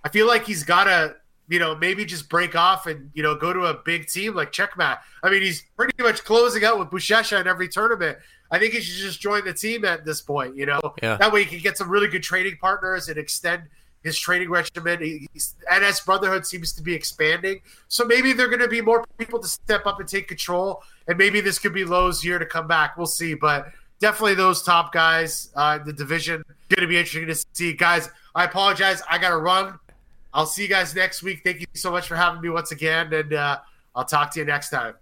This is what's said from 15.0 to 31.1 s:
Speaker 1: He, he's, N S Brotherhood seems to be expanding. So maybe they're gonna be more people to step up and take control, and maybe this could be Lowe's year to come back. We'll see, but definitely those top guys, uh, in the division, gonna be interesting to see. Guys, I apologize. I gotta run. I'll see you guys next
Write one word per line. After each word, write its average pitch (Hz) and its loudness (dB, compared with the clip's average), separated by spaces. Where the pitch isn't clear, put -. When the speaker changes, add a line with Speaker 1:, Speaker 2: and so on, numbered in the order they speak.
Speaker 1:
He, 156 -8
he's, - -8
N 196 4
S 196 2
Brotherhood 190 0
seems 170 -6
to 156 -12
be 170 -4
expanding. 170 -2
So - 0
maybe 254 4
they're 240 2
gonna 240 2
be 226 -2
more 226 4
people 226 -6
to 185 -8
step 208 -2
up 196 -2
and 165 -12
take 196 -6
control, 180 -4
and 175 0
maybe 202 4
this 190 0
could 190 -2
be 190 -2
Lowe's 180 2
year 180 0
to 165 -2
come 160 -6
back. 156 2
We'll 165 -4
see, 165 -4
but 147 0
definitely 208 4
those 190 4
top 170 4
guys, 165 2
uh, 151 2
in 147 -10
the 151 -8
division, 156 -4
gonna 180 4
be 175 2
interesting 165 -2
to 160 -4
see. 170 -4
Guys, 170 2
I 170 4
apologize. 190 2
I 170 2
gotta 175 2
run. 185 2
I'll 151 2
see 190 -6
you 196 -4
guys 185 0
next 185 -2